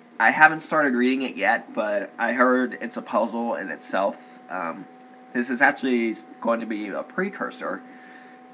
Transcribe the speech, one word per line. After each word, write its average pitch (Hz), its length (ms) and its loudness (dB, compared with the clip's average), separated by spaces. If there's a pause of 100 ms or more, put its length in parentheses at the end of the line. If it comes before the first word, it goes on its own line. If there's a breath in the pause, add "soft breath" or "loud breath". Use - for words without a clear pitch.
(180)
I 113 140 6
haven't 156 300 6
started 147 320 2
reading 127 300 2
it 123 120 -6
yet, 107 380 0
but 104 440 -2
I 117 160 0
heard 127 460 2
it's 117 160 -8
a 117 60 -8
puzzle 113 540 -2
in 90 140 -6
itself. 95 480 -2 (320)
Um, 85 360 -6 (480)
this 120 160 -2
is 123 120 0
actually 127 540 2 (240)
going 117 220 0
to 110 40 -8
be 107 220 -6
a 76 160 -6
precursor - 800 -6 (680 loud breath)